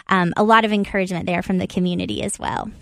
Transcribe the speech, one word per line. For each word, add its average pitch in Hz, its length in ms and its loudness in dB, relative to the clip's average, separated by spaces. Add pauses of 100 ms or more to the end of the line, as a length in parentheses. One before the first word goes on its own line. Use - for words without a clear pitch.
um, 180 260 2
a 214 80 2
lot 220 220 6
of 214 80 0
encouragement 190 520 -2
there 175 160 -2
from 190 160 -2
the 190 100 -2
community 180 540 -2
as 202 160 -6
well. - 320 -6 (120)